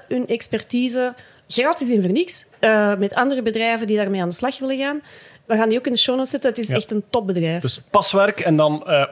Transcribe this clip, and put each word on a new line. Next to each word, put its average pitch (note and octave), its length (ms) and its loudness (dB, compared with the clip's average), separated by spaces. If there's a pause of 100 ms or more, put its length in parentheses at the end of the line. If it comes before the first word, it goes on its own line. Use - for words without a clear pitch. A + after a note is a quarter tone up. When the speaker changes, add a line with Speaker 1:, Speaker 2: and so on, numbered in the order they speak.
Speaker 1:
hun B3 200 -2
expertise A#3+ 880 -2 (340)
gratis C#4 440 0
en G#3+ 100 4
voor F3+ 100 0
niks, E4 340 -2 (140)
eh, G#3 360 4
met G3 200 -2
andere B3+ 260 0
bedrijven A3+ 460 -2
die G#3 100 0
daarmee G3 240 -2
aan F3 80 -2
de F3 60 -4
slag C4 240 -2
willen C4+ 180 -4
gaan. C#4+ 240 -4 (440)
We A3 120 0
gaan A3+ 120 2
die A3+ 80 2
ook B3 80 -4
in B3+ 80 0
de A3+ 60 0
show B3 160 2
notes C4 140 0
zetten. C4+ 200 0
Het A3+ 100 -4
is A3 80 -2
Speaker 2:
Ja. - 80 0
Speaker 1:
echt A3 160 -2
een G#3+ 180 -2
topbedrijf. F3 520 -2
Speaker 2:
Dus - 280 -4
Paswerk G3+ 500 2
en E3 160 2
dan, D3+ 320 2
eh, C#3+ 240 4